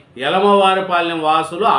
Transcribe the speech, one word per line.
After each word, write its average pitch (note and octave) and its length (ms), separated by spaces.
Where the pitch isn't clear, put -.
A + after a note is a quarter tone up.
ఎలమవారిపాలెం F#3+ 920
వాసులు F3+ 380